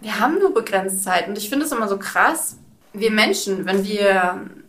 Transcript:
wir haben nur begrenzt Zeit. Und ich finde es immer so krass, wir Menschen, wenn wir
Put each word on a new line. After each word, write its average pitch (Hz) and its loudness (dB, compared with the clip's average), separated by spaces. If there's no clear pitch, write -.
wir 214 -6
haben 302 2
nur 392 4
begrenzt 190 -2
Zeit. 180 0
Und 214 -6
ich - -8
finde 285 0
es 302 -4
immer 226 -2
so 196 -2
krass, 226 0
wir 220 0
Menschen, 196 0
wenn 196 0
wir 196 2